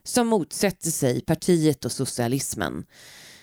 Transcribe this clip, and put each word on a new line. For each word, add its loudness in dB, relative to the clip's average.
som 0
motsätter -2
sig 0
partiet 2
och -4
socialismen, -4